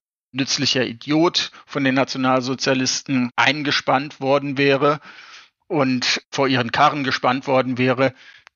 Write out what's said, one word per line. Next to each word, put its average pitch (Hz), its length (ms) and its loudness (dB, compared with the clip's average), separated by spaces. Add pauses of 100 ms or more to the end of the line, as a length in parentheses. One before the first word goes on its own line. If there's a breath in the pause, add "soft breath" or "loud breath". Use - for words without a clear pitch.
(320)
nützlicher 127 520 -2
Idiot 135 680 -2 (140 loud breath)
von 139 180 -4
den 131 100 2
Nationalsozialisten 131 1400 0
eingespannt 139 840 0
worden 139 380 0
wäre 143 400 2 (680 loud breath)
und 131 520 0 (120)
vor 139 160 0
ihren 123 240 -2
Karren 147 320 2
gespannt 131 420 -2
worden 131 320 0
wäre, 131 360 0 (420 loud breath)